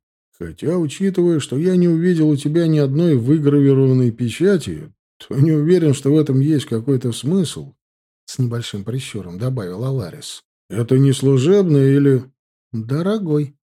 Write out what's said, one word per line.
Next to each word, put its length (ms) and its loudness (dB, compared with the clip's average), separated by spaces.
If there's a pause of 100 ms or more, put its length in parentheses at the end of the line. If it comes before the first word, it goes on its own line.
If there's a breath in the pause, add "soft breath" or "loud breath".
(380)
«Хотя, 400 -6
учитывая, 640 0
что 180 -6
я 200 0
не 100 4
увидел 420 2
у 60 2
тебя 320 0
ни 100 2
одной 380 2
выгравированной 960 2
печати, 840 -4 (240)
то 180 -12
не 180 4
уверен, 400 2
что 180 0
в 60 4
этом 240 2
есть 240 0
какой-то 480 -2
смысл», — 600 -4 (520)
с 120 -14
небольшим 460 -6
прищуром 560 -10
добавил 440 -6
Аларис. 600 -10 (260)
«Это 300 0
не 140 4
служебное 840 2
или?» 340 2 (440)
«Дорогой», — 880 -4